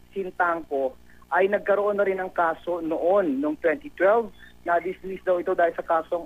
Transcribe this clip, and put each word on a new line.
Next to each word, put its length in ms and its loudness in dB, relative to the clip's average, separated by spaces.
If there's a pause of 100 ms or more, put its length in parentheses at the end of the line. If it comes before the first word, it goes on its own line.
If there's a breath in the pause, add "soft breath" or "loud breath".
(160)
Sintangco 800 -2 (400 soft breath)
ay 160 4
nagkaroon 480 0
na 80 2
rin 160 -2
ng 80 -8
kaso 480 -2
noon, 640 0
noong 160 -4
twenty 400 -2
twelve. 320 4 (320 loud breath)
Na-dismiss 640 -2
daw 160 2
ito 80 -2
dahil 240 0
sa 80 -8
kasong 420 -2